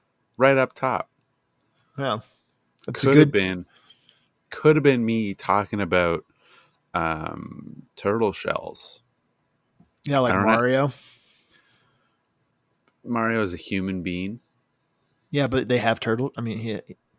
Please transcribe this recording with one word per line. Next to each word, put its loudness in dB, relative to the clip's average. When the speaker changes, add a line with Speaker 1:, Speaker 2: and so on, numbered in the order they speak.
Speaker 1:
right 4
up -2
top. -4
Speaker 2:
Yeah. -4
That's -6
a 0
Speaker 1:
Could 6
have 12
Speaker 2:
good -4
Speaker 1:
been, -2
could 4
have 2
been 4
me 0
talking -2
about, 0
um, -8
turtle 0
shells. -8
Speaker 2:
Yeah, 0
like 2
Speaker 1:
I 2
don't 2
know. 4
Speaker 2:
Mario. 2
Speaker 1:
Mario 0
is -2
a -8
human -4
being. -6
Speaker 2:
Yeah, 0
but -2
they 2
have 2
turtle. -2
I -8
mean, -6
he -6